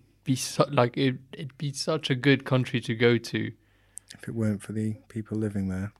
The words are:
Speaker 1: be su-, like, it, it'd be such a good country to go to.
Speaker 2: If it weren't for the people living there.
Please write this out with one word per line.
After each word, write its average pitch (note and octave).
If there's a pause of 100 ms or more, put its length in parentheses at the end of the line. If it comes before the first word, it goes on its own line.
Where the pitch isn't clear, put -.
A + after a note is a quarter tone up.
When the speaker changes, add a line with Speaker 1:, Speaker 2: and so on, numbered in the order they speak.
(240)
Speaker 1:
be C3
su-, -
like, B2
it, C3+ (160)
it'd D3
be C#3+
such D#3
a C#3
good C3+
country B2+
to A#2
go A#2+
to. A2 (600)
Speaker 2:
If -
it -
weren't G#2+
for -
the A2 (120)
people G#2+
living G2+
there. F#2+